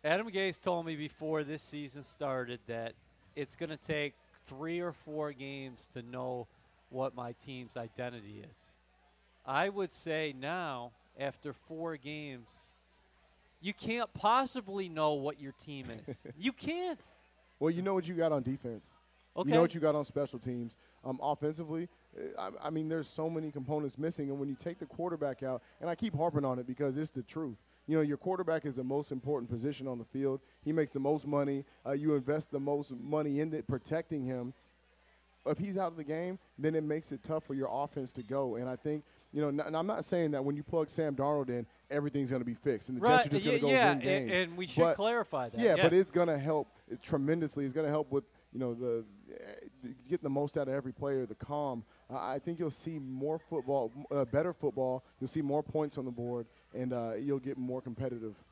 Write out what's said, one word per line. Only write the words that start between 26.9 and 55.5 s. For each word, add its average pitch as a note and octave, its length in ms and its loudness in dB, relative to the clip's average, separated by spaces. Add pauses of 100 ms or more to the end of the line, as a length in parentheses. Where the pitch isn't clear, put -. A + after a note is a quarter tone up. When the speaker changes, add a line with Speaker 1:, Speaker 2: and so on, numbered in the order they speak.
Speaker 2:
it's D#3 120 -2
the B2+ 140 -6
truth. C#3 340 -6 (300)
You D3+ 80 4
know, D#3+ 60 6
your D3 160 2
quarterback E3+ 480 0
is B2+ 120 -2
the C3 60 -2
most C#3 280 0
important B2+ 380 -2
position B2+ 380 -2
on B2 120 -4
the A2+ 60 -8
field. C3+ 360 0 (220)
He D3+ 100 0
makes D#3 160 4
the C#3 100 -4
most C3+ 280 2
money. C#3+ 360 2 (220)
Uh, C3 60 0
you D3 240 4
invest D3 340 0
the C#3 100 -2
most C#3+ 400 0
money D3 420 2
in D#3+ 120 0
it, D#3 140 -4
protecting D3+ 580 -2
him. B2 280 -4 (920)
If C#3+ 140 0
he's F#3+ 180 -2
out F3+ 140 2
of E3 60 -12
the D#3+ 60 -8
game, E3+ 360 -2 (180)
then D#3 160 2
it D#3 100 2
makes D3+ 280 -2
it C3 100 -8
tough D#3 220 -2
for C#3+ 100 -8
your C3+ 180 -2
offense C#3 420 -4
to B2+ 100 -8
go. B2+ 320 0
And B2 120 -4
I B2+ 80 -4
think D3+ 280 -4 (320)
you D3 60 2
know, D3 80 4
n-, C#3+ 180 0
and D#3 80 -2
I'm E3 100 2
not A3+ 200 -2
saying E3+ 260 2
that C3+ 120 0
when C#3+ 120 0
you D3 80 -6
plug D#3+ 260 0
Sam D#3 240 0
Darnold C#3 360 2
in, A#2+ 160 -2 (260)
everything's C#3+ 400 2
gonna B2 140 2
be A#2+ 80 0
fixed A#2 340 0
and C3 100 -4
the A#2 40 0
Speaker 1:
Right, B3+ 160 10
Speaker 2:
Jets A#3+ 100 6
are - 40 -2
just F#3+ 120 4
gonna - 140 4
Speaker 1:
yeah, A#3+ 40 4
Speaker 2:
go C#4 80 6
Speaker 1:
yeah, B3 200 8
Speaker 2:
win D#3+ 80 6
Speaker 1:
a-, C3 40 -2
Speaker 2:
games. F#3+ 320 2
Speaker 1:
and F3 240 2
we F3+ 80 -2
should D#3 160 2
Speaker 2:
But E3 140 8
Speaker 1:
clarify G3 540 2
that, - 100 -4
Speaker 2:
yeah, G#3 160 8
Speaker 1:
yeah. F#3 80 6
Speaker 2:
but E3+ 100 8
it's F#3 160 8
gonna E3 300 4
help D3+ 300 0 (340)
tremendously. D3 640 2
It's B2+ 80 -2
gonna D3+ 160 2
help D3 220 0
with, C#3 120 2 (300)
you A#2+ 60 -6
know, B2 140 0
the, A#2 300 0 (260)
eh, - 60 -12 (480)
the, B2 60 -8 (180)
getting E3+ 160 0
the C#3+ 60 0
most C#3+ 280 2
out C3+ 120 0
of C3 40 0
every C3 200 -2
player, C3+ 320 0
the G#2 100 -10
calm. C#3+ 480 -4 (260)
I, B2+ 260 -4
I C#3 40 -2
think E3+ 200 -6
you'll D#3+ 120 0
see D#3+ 260 -8
more C3+ 400 -4
football, C3+ 580 -2
m-, C#3+ 100 -12 (120)
uh, C#3 60 4
better D3+ 300 2
football. B2+ 500 -2 (160)
You'll C3 80 -4
see D#3+ 140 -2
more C#3+ 200 2